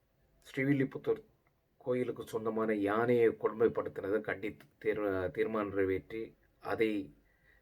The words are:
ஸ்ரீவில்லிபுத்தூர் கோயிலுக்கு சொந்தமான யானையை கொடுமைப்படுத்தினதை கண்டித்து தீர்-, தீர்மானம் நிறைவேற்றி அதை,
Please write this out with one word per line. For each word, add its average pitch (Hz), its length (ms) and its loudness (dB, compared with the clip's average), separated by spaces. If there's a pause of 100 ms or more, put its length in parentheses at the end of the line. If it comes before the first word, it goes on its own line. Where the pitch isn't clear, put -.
(440)
ஸ்ரீவில்லிபுத்தூர் 135 800 0 (540)
கோயிலுக்கு 120 500 -4
சொந்தமான 110 460 -2
யானையை 113 560 4
கொடுமைப்படுத்தினதை 107 920 0
கண்டித்து 98 440 -6 (140)
தீர்-, 98 520 0
தீர்மானம் 107 380 0
நிறைவேற்றி 95 640 -2 (240)
அதை, 104 560 -2 (460)